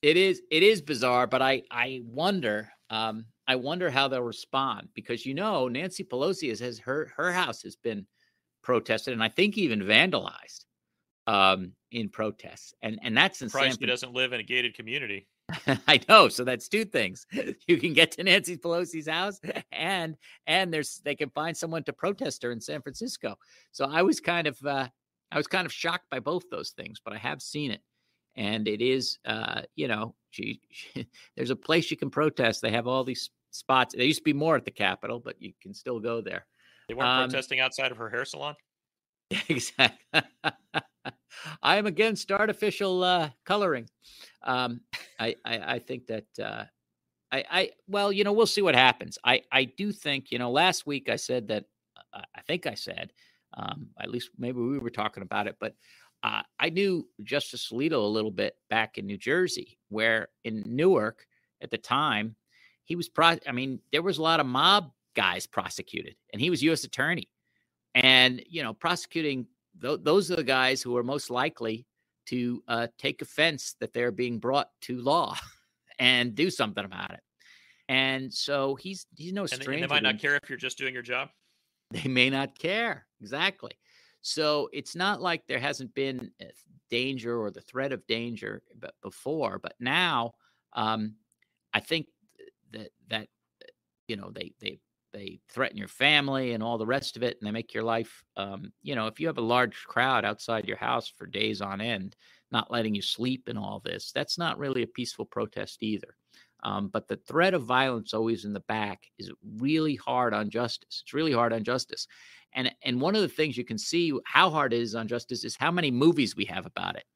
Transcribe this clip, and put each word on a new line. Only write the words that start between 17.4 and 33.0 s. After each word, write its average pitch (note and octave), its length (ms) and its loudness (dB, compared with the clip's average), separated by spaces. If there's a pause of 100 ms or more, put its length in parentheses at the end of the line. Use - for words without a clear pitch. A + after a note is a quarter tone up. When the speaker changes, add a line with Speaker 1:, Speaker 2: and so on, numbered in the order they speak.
Speaker 1:
You E3+ 120 6
can E3 160 0
get D#3+ 180 6
to - 120 -8
Nancy F3+ 320 4
Pelosi's E3+ 520 -4
house F#3 320 -4 (320)
and, E3 440 -4 (300)
and F3 260 2
there's, D3+ 320 -4
they D3 120 0
can C#3+ 140 -4
find D#3 260 -4
someone E3 280 -4
to C#3+ 80 -6
protest G3+ 500 -4
her A#2+ 100 -2
in A#2 80 -6
San D3+ 220 -8
Francisco. - 540 -8 (360)
So C#3 140 -2
I D#3 160 4
was - 180 4
kind E3+ 260 0
of, C3+ 180 -4
uh, C#3 240 0 (440)
I - 40 -2
was D3 120 0
kind F#3 180 0
of - 60 -8
shocked - 380 -4
by C3 100 -2
both E3+ 300 -2
those - 200 -8
things, - 320 -16
but G#2+ 100 -10
I G#2+ 60 -10
have C#3+ 240 -6
seen D3 300 -6
it. - 100 -8 (540)
And G#2+ 320 -2
it G#2+ 140 -2
is, B2+ 420 0
uh, - 380 -4 (140)
you C#3+ 120 -4
know, A2+ 260 -4 (160)
she, - 360 -10
<laughs> - 40 -20
she, - 380 -14 (280)
there's B2+ 140 -4
a C3 60 0
place D#3+ 340 2
you D#3+ 60 -2
can C#3+ 140 -4
protest. C#3+ 520 2
They A2+ 80 0
have A#2 160 0
all B2+ 160 2